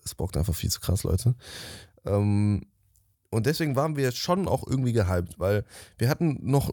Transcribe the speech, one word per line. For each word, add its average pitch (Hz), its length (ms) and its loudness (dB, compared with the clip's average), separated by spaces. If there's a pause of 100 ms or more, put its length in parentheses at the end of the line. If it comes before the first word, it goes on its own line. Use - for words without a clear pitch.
Es - 120 -10
bockt - 220 -4
einfach 76 180 2
viel - 160 -2
zu - 80 -4
krass, - 240 0
Leute. 92 300 2 (720)
Ähm, 101 640 2 (640)
und 110 160 0
deswegen 151 280 0
waren 151 200 0
wir 135 160 0
schon 180 360 -2
auch - 200 -2
irgendwie 127 260 0
gehypt, 90 460 0
weil 101 240 2 (340)
wir 120 120 2
hatten 156 340 0
noch 135 300 2